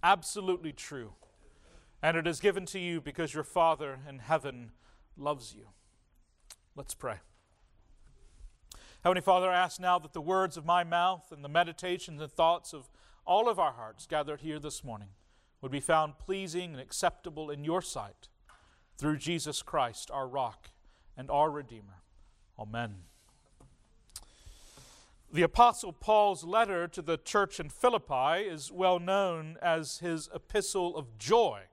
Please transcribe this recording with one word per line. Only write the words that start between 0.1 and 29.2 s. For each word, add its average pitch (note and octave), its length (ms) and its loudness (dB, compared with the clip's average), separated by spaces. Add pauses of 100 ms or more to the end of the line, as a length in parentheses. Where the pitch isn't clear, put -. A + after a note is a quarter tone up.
true. A#2+ 400 -12 (880)
And E3 160 2
it E3 100 -2
is D#3+ 140 -4
given F#3+ 240 2
to F#3+ 140 -8
you F3 200 -4
because D#3 340 -6
your D#3 120 -6
Father D3+ 640 0
in C3+ 100 -16
heaven B2+ 540 -4 (420)
loves C#3 400 -6
you. G#2 140 -20 (1040)
Let's C#3 200 -12
pray. A2+ 260 -8 (1800)
Heavenly F3+ 180 4
Father, F#3 280 6
I F3+ 60 4
ask F3+ 240 2
now F3+ 200 2
that D#3+ 120 -18
the F3 80 -8
words F#3 380 0
of D3+ 80 -12
my F3 180 4
mouth F3 480 0
and D3 100 -18
the C#3+ 60 -14
meditations F3 720 0
and D3+ 100 -10
thoughts E3 440 2
of D3 160 -16 (360)
all G#3 220 4
of A3 100 2
our D#3+ 140 2
hearts A2+ 340 -14
gathered D3 360 -4
here D3+ 180 -8
this D3 240 -12
morning G#2 260 -12 (520)
would C3+ 100 -8
be C#3+ 80 -4
found D#3 380 2
pleasing F3+ 560 -6
and C3 80 -12
acceptable D#3 680 -4
in D3 140 -10
your E3+ 180 0
sight - 460 -10 (680)
through D3+ 200 -2
Jesus D3+ 440 -4
Christ, B2 500 -4
our C#3 160 -4
rock B2+ 440 -6 (440)
and B2+ 160 -10
our D3+ 180 4
Redeemer. A#2 520 -12 (580)
Amen. G#2+ 440 -8 (2250)
The E3 120 4
Apostle A3 500 6
Paul's G#3 500 4
letter F#3 460 2
to F3+ 120 -10
the D#3+ 160 -2
church G3 440 0
in D3+ 80 -8
Philippi F3+ 800 0
is D3+ 220 -10
well F#3 280 4
known F3 640 -2